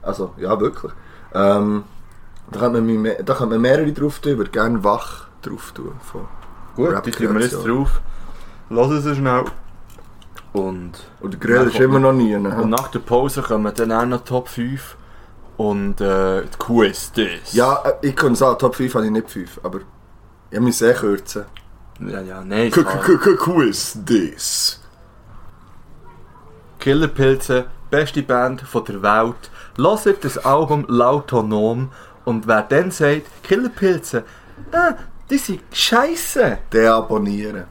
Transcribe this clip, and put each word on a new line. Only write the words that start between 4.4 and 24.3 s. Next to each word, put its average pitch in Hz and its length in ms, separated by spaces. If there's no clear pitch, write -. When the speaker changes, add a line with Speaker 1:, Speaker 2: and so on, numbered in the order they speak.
Speaker 1:
gerne 113 320
Wach - 440
drauf - 300
tun. - 280
Von - 260
Speaker 2:
Gut, 123 300
die 117 60
tun 110 240
wir 107 60
jetzt 123 120
Speaker 1:
Rap-Kreation. 117 240
Speaker 2:
drauf. 139 240
Lass 120 200
es 147 260
schnell. 131 260
Und 92 380
Speaker 1:
Und 95 140
der - 60
Grill 117 180
Speaker 2:
dann 127 100
Speaker 1:
ist 113 60
Speaker 2:
kommt 135 120
Speaker 1:
immer 135 140
Speaker 2:
noch 131 120
Speaker 1:
noch 131 60
nie, 110 180
ne? 101 200
Speaker 2:
Und 113 160
nach 117 180
der 120 100
Pause 131 440
kommen 107 320
dann 113 160
auch 113 140
noch 123 180
Top 123 260
fünf. 127 460
Und, 101 440
äh, 95 400
die - 160
Quiz, 113 540
das. 90 420
Speaker 1:
Ja, 127 320
äh, 139 220
ich 135 80
kann 131 180
sagen, 123 240
Top 127 180
fünf 127 200
habe 110 100
ich 107 60
nicht 110 180
fünf, - 340
aber 92 160
ich 107 80
muss 120 240
eh 120 100
kürzen. 101 520
Speaker 2:
Ja, 101 220
ja, 95 220
nein, 107 260
Speaker 1:
K-, - 140
Speaker 2:
klar. 95 180
Speaker 1:
K-, 175 160
K-, 180 180
K-, - 160
Quiz, 127 540
das. - 760